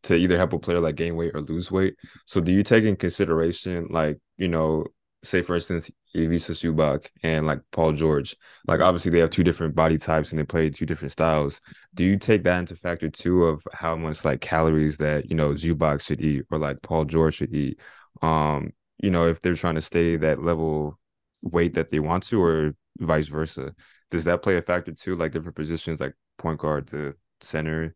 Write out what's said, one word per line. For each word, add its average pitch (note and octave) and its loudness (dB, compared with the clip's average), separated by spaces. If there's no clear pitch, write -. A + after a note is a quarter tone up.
to - 2
either F2+ 4
help F2 2
a F2+ -2
player, F2 0
like, D#2 0
gain E2+ -4
weight E2 -4
or D2+ -6
lose D#2+ -6
weight. F#2+ 2
So - 0
do F2 2
you G2 6
take A2+ 6
in G#2 2
consideration, E2+ -2
like, D#2 0
you F#2 -2
know, D#2 0
say F2+ 0
for F2 -2
instance, E2+ -4
Ivica E2 0
Zubac D#2 0
and, D#2 0
like, D2 -2
Paul D#2+ 2
George, D2+ 0
like, E2 2
obviously F2+ 4
they E2+ 6
have E2 4
two F2 2
different E2 0
body D#2+ 4
types D#2 0
and D#2 -2
they D2+ 0
play D#2+ 0
two D2 -6
different D2+ -6
styles. D#2 0
Do F2+ -2
you G2 4
take G2+ 2
that F2+ 2
into F2+ -8
factor E2+ -6
too F2 2
of D2+ 0
how E2 -4
much, D#2+ -6
like, C#2 0
calories D#2 2
that, D2+ -2
you D#2+ -2
know, D2 2
Zubac D2+ 0
should - -6
eat D2 0
or, D#2 -2
like, C#2+ -4
Paul D#2+ -2
George D#2+ 2
should C#2+ -6
eat? C#2+ -4
Um, D2+ 0
you G2 0
know, E2+ 4
if E2 -2
they're F2+ 0
trying E2 -2
to D#2 -2
stay E2+ 2
that D#2 0
level D#2 -2
weight E2+ 0
that E2 -2
they D#2 0
want E2+ 0
to, G#2 2
or D#2 2
vice D#2 2
versa, D2 -8
does E2 -2
that F2 2
play G2 2
a E2+ 2
factor F2 -4
too, F#2 -6
like, D#2+ -4
different D#2+ -8
positions, D#2+ -6
like C#2 -6
point D#2+ -4
guard D2+ -4
to C#2+ -8
center? D#2+ -4